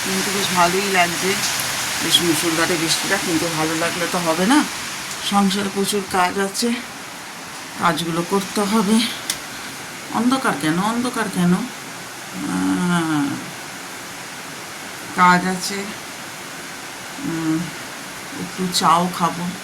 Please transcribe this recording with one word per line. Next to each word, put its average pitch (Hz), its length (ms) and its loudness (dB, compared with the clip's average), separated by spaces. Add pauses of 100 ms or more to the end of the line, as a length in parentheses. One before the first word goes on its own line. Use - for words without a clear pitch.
কিন্তু 190 300 0
বেশ 196 120 0 (120)
ভালোই 180 380 4
লাগছে, 175 340 2 (720)
বেশ 165 140 2 (100)
মুষলধারে 165 560 4
বৃষ্টিটা, 165 340 2 (100)
কিন্তু 165 180 2 (120)
ভালো 156 260 2
লাগলে 170 320 0
তো 185 120 2
হবে 165 260 2
না, 294 60 8 (720)
সংসারে 202 460 4
প্রচুর 196 260 0 (140)
কাজ 180 200 4 (120)
আছে, 233 220 0 (1080)
কাজগুলো 170 420 2 (100)
করতে 196 300 0 (100)
হবে। 220 240 6 (1200)
অন্ধকার 240 440 2
কেন, 156 140 2 (160)
অন্ধকার 240 440 -2
কেন? 180 180 6
আহ, 180 1700 0 (1900)
কাজ 180 200 8 (140)
আছে, 196 240 -4 (1500)
উম, 160 320 0 (840)
একটু 180 200 -4 (160)
চাও 170 240 6 (160)
খাবো। 170 260 0 (200)